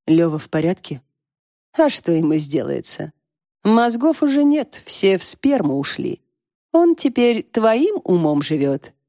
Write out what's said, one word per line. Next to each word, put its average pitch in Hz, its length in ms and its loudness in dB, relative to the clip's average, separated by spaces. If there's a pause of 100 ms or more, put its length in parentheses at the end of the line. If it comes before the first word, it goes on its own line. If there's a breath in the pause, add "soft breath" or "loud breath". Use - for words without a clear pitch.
"Лева 160 320 2
в - 100 -12
порядке?" 160 540 -4 (720)
"А 302 180 2
что - 220 -4
ему 156 240 2
сделается? 143 760 -6 (520)
Мозгов 233 580 2
уже 285 200 0
нет, 285 440 0
все 196 320 0
в - 60 -8
сперму 185 540 -2
ушли. - 440 -6 (500)
Он 339 220 4
теперь 240 480 0
твоим 240 640 0
умом 156 360 2
живет, 139 540 -4 (140)